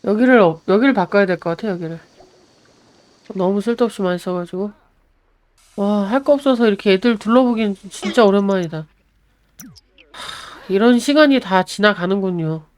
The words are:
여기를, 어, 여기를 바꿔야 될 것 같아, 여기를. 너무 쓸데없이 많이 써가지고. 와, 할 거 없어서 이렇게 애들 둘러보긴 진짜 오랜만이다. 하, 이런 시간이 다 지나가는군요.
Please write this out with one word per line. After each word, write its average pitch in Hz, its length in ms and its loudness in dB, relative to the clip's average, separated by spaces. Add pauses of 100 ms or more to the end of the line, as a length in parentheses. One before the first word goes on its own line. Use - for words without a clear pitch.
여기를, 233 360 4
어, 165 280 2
여기를 233 260 2
바꿔야 202 340 0
될 180 120 -2
것 170 120 -6
같아, 208 180 -6
여기를. 170 300 -8 (1400)
너무 196 260 0
쓸데없이 233 400 -2
많이 180 180 -2
써가지고. 180 520 -8 (1040)
와, 202 260 0
할 247 200 -2
거 294 100 2
없어서 262 340 2
이렇게 202 260 2
애들 226 240 0
둘러보긴 220 580 0 (160)
진짜 - 340 0
오랜만이다. 190 640 0 (1200)
하, - 600 -12
이런 233 260 4
시간이 285 400 2
다 185 240 0
지나가는군요. 180 1000 -2 (140)